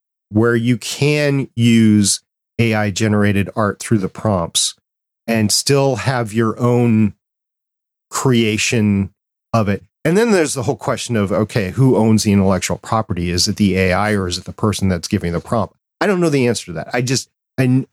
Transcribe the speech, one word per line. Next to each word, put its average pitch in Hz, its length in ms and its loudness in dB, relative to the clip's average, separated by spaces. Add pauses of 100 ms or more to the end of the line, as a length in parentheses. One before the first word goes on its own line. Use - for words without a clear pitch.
(300)
where 117 260 2
you 117 220 0
can 143 760 -2
use 113 680 4 (360)
A 113 160 0
I 104 160 -2
generated 101 640 0
art 104 240 -2
through 110 200 0
the 95 100 -4
prompts - 640 -4 (520)
and 110 260 0
still 139 440 0
have 117 360 -4
your 110 260 0
own 120 560 2 (960)
creation 107 1000 0 (400)
of 110 160 0
it. 98 160 -2 (200)
And 170 120 2
then 233 140 2
there's 160 240 2
the 131 80 -6
whole 131 140 -2
question 120 380 -4
of, 101 160 0
okay, 101 400 -2
who 123 260 4
owns 110 280 4
the 104 80 2
intellectual 95 460 0
property? 90 520 -4
Is 90 160 -2
it 101 100 -4
the 92 200 2
A 92 160 2
I 104 200 0
or 98 140 -2
is 87 120 -6
it 90 60 -16
the - 80 -16
person 101 360 -2
that's 87 200 -2
giving 87 240 -2
the 82 80 -4
prompt? 107 360 -6 (240)
I 175 60 -2
don't 190 140 0
know 165 100 2
the 131 180 2
answer - 180 -4
to 87 60 -12
that. 80 220 -10
I 127 80 0
just, 127 260 -4 (300)
I, 131 340 2